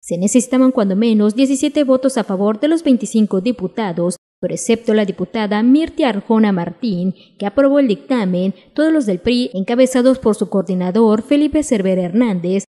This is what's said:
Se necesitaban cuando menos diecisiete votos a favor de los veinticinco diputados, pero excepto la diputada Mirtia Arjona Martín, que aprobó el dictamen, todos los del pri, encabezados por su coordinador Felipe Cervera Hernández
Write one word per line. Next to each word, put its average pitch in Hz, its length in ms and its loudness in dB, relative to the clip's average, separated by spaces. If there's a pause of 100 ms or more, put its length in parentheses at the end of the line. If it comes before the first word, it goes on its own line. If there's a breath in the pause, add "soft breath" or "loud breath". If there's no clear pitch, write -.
Se - 160 -6
necesitaban 254 540 2
cuando 202 240 0
menos 214 400 2
diecisiete 277 480 0
votos 262 340 0
a 208 60 -2
favor 202 360 -2
de 302 80 -2
los 330 160 0
veinticinco 214 580 0
diputados, 185 760 -4 (240)
pero 175 140 -6
excepto 226 400 -2
la 214 100 2
diputada 208 600 -4
Mirtia 294 460 2
Arjona 214 420 0
Martín, 180 640 -4 (240 soft breath)
que 202 80 -4
aprobó 277 320 2
el 277 80 2
dictamen, 190 640 -2 (220 soft breath)
todos 311 180 2
los 294 140 0
del 190 100 0
pri, 240 380 -2
encabezados 254 640 2
por 220 160 0
su 214 120 -4
coordinador 196 760 0
Felipe 294 400 0
Cervera 190 400 0
Hernández 185 720 -2